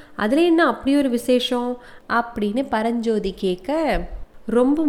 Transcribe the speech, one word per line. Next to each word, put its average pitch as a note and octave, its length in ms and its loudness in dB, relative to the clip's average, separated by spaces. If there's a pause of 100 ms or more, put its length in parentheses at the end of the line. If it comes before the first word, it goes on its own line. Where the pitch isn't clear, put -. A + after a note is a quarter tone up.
(140)
அதுல C4+ 280 2
என்ன E4 240 4
அப்படி C4+ 300 0
ஒரு C#4 120 2
விசேஷம்?" B3 680 0 (300)
அப்படின்னு A#3 640 -2
பரஞ்சோதி A3 640 0
கேட்க, G#3 640 -2 (460)
"ரொம்ப C4+ 420 2